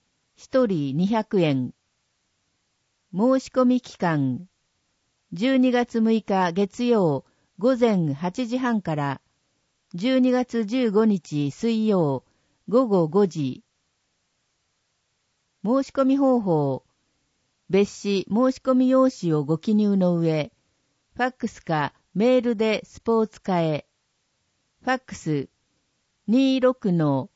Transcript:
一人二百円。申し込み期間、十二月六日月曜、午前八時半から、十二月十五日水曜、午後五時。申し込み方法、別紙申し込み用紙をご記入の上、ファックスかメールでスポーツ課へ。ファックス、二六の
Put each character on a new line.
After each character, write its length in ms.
一 300
人 300
二 100
百 340
円。 340
申 280
し 80
込 160
み 160
期 180
間、 480
十 240
二 160
月 280
六 220
日 300
月 320
曜、 400
午 180
前 380
八 320
時 100
半 240
か 140
ら、 260
十 240
二 120
月 340
十 260
五 160
日 440
水 380
曜、 360
午 180
後 220
五 180
時。 380
申 180
し 80
込 140
み 120
方 240
法、 440
別 340
紙 260
申 240
し 100
込 120
み 140
用 220
紙 220
を 120
ご 140
記 160
入 220
の 200
上、 360
フ 60
ァ 80
ッ 20
ク 160
ス 160
か 300
メ 240
ー 20
ル 160
で 280
ス 160
ポ 220
ー 40
ツ 160
課 180
へ。 260
フ 60
ァ 40
ッ 60
ク 140
ス、 340
二 320
六 320
の 440